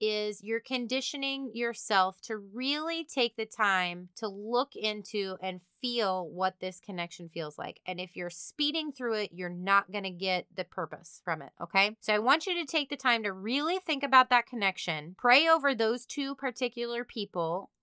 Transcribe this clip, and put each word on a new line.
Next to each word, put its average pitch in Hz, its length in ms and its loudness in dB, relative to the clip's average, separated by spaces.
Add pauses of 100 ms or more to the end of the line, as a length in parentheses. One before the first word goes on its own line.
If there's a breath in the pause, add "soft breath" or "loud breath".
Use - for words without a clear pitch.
is 214 420 0
you're 220 160 -2
conditioning 262 960 -4
yourself 214 680 0
to 220 140 -6
really 277 680 -4
take 240 320 -2
the 220 100 -4
time 180 680 0
to 220 100 -6
look 220 480 -2
into 208 680 -4
and 185 200 -6 (200)
feel 196 480 0
what 185 300 0
this 185 220 -6
connection 175 480 -8
feels 156 300 -6
like. - 280 -8
And 180 140 -6
if 180 160 -10
you're 180 120 -6
speeding 302 640 -4
through 240 240 -2
it, 208 180 -2
you're 175 160 -6
not 190 440 2
gonna 190 180 -4
get 180 420 0
the 180 120 -4
purpose - 600 -8
from 156 180 -2
it, 135 80 -14 (100)
okay? 196 400 2
So - 120 0
I 208 60 6
want 262 280 2
you 359 80 -2
to 349 100 -2
take 285 260 -2
the 294 60 -4
time 233 260 0
to 202 100 -2
really 269 460 0
think 294 240 -2
about 254 280 8
that 247 160 6
connection, 185 720 -2
pray 269 300 8
over 285 260 6
those 226 320 2
two 277 300 -4
particular 240 680 -4
people 185 680 -4 (120)